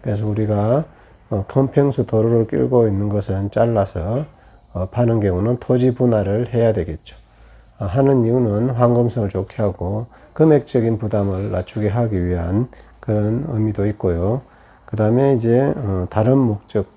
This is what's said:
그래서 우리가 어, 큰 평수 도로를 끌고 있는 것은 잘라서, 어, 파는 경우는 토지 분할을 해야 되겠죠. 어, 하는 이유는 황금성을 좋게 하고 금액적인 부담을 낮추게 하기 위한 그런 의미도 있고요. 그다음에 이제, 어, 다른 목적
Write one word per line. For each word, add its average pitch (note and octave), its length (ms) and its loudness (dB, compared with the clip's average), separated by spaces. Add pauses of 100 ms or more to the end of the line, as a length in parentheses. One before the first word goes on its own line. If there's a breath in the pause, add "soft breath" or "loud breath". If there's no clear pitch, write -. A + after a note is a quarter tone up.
그래서 G#2 260 -4
우리가 G#2+ 580 0 (440 soft breath)
어, G2 180 -4
큰 C3+ 220 0
평수 C#3 360 0
도로를 A2+ 420 2
끌고 B2 400 2
있는 G2+ 220 0
것은 G2+ 420 -2
잘라서, A2+ 760 -2 (480 soft breath)
어, F#2 160 -6
파는 A#2 300 0
경우는 G#2 380 0
토지 B2+ 360 0
분할을 A2+ 600 0
해야 A2+ 200 2
되겠죠. D#2+ 420 -6 (640 soft breath)
어, G#2 60 -6
하는 C3 380 2
이유는 A#2+ 480 0
황금성을 A#2+ 580 2
좋게 G2 320 -6
하고 G2+ 460 -4 (260 loud breath)
금액적인 B2+ 640 2
부담을 G2+ 540 -2
낮추게 G#2 380 -4
하기 G#2+ 360 -2
위한 F2+ 420 -2 (320 loud breath)
그런 G#2+ 480 -2
의미도 G#2+ 400 -2
있고요. G2 540 -2 (440 soft breath)
그다음에 A#2 480 2
이제, A#2+ 440 2
어, F#2+ 320 -4
다른 A#2 280 2
목적 G#2+ 600 -2